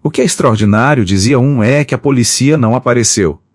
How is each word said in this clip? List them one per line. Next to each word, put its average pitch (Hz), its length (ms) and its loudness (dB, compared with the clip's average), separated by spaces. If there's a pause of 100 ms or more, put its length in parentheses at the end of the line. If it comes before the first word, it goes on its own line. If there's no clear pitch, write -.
"O 156 80 -2
que - 120 -2
é - 20 2
extraordinário", 113 800 0
dizia 98 340 0
um, 127 240 0
"é 139 220 2
que 139 100 -4
a 123 40 -4
polícia 135 580 0
não 117 180 0
apareceu." 113 680 -2 (120)